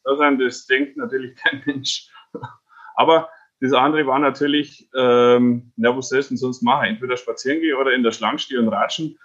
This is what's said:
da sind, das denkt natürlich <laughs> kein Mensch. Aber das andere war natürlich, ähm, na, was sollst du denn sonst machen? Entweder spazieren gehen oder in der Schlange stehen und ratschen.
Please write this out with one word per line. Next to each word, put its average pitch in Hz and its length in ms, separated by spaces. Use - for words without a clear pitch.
da 135 140
sind, 147 220
das 127 280
denkt 135 300
natürlich 127 380
<laughs> - 80
kein 135 220
Mensch. - 440
Aber 160 340
das 131 140
andere 143 320
war 131 140
natürlich, 143 760
ähm, 123 840
na, 120 200
was 131 120
sollst 139 200
du 131 40
denn 123 40
sonst 123 240
machen? 123 240
Entweder 120 320
spazieren 127 420
gehen 160 160
oder 135 160
in 127 120
der 113 80
Schlange 110 260
stehen 127 220
und 113 100
ratschen. 151 560